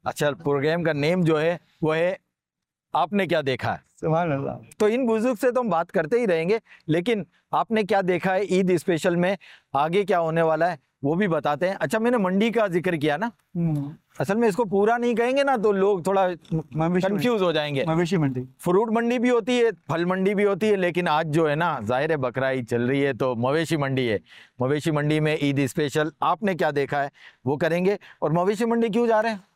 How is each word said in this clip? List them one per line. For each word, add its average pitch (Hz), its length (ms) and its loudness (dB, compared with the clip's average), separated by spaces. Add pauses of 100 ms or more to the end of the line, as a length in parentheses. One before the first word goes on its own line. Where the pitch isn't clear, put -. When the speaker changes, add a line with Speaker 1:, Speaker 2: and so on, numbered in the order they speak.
Speaker 1:
अच्छा, 143 240 -2
प्रोग्राम 143 520 -2
का 160 100 0
नेम 160 320 0
जो 160 120 4
है 160 240 0 (220)
वो 156 100 0
है 175 260 0 (760)
आपने 180 320 0
क्या 156 160 0
देखा 127 300 -2
है। 80 100 -8 (180)
Speaker 2:
सुभान 165 320 0
अल्लाह। 135 220 -4 (260)
Speaker 1:
तो 214 80 4
इन 240 180 0
बुजुर्ग 226 300 0
से 247 160 0
तो 247 80 0
हम 233 100 -4
बात 170 200 -2
करते 160 280 0
ही 247 80 0
रहेंगे, 175 340 0 (280)
लेकिन 180 380 0 (280)
आपने 214 300 0
क्या 196 180 0
देखा 180 300 0
है 190 220 0
ईद 185 220 2
स्पेशल 175 400 0
में, 180 220 0 (380)
आगे 170 280 0
क्या 185 140 0
होने 165 240 0
वाला 160 240 2
है, 170 120 -4 (260)
वो 165 100 0
भी 202 140 0
बताते 151 400 0
हैं। 196 60 -2
अच्छा, 160 240 -2
मैंने 240 200 2
मंडी 196 320 2
का 208 180 0
जिक्र 175 280 -2
किया 147 200 0
ना, 226 160 -6 (240)
Speaker 2:
हम्म। 151 380 -2 (260)
Speaker 1:
असल 185 160 -2
में 233 120 2
इसको 220 160 0
पूरा 202 320 2
नहीं 240 180 -2
कहेंगे 254 300 0
ना, 269 120 2
तो 208 160 2
लोग 190 340 0
थोड़ा 190 220 2 (460)
Speaker 2:
मवेशी 175 340 0
Speaker 1:
कंफ्यूज 220 260 0
Speaker 2:
मंडी। 190 100 0
Speaker 1:
हो 170 80 2
जाएंगे। 147 360 0
Speaker 2:
मवेशी 165 280 0
मंडी। 135 280 -2 (160)
Speaker 1:
फ्रूट 202 300 2
मंडी 233 280 0
भी 240 100 2
होती 240 300 2
है, 226 140 4
फल 165 340 -4
मंडी 190 280 0
भी 202 80 2
होती 202 260 2
है, 202 80 4
लेकिन 180 320 -2
आज 156 180 0
जो 156 200 2
है 147 100 0
ना, 160 260 -2
जाहिर 127 280 0
है, 160 60 2
बकरा 131 340 -2
ईद 131 160 -4
चल 120 160 -2
रही 135 180 0
है, 139 140 0
तो 127 200 -2
मवेशी 143 420 0
मंडी 131 300 -2
है। 104 140 0 (420)
मवेशी 147 280 0
मंडी 151 300 0
में 156 220 0
ईद 139 240 0
स्पेशल 151 460 -2 (100)
आपने 180 320 0
क्या 160 160 0
देखा 143 280 -2
है, 139 120 -2 (360)
वो 143 100 0
करेंगे। 175 420 0 (240)
और 151 100 0
मवेशी 185 320 0
मंडी 233 240 0
क्यों 233 180 0
जा 220 140 2
रहे 226 120 -2
हैं? 196 120 -10 (120)